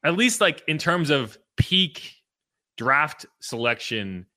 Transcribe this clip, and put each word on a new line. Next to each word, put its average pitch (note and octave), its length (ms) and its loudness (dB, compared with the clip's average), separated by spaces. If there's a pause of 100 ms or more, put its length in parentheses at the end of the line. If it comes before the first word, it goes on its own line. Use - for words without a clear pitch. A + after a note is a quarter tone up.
At E3 120 2
least, A#3+ 240 2
like, E3+ 280 2
in D#3 100 -2
terms E3 320 0
of C3 260 0 (200)
peak - 580 0 (640)
draft C#3 500 0 (140)
selection A2+ 880 -4 (100)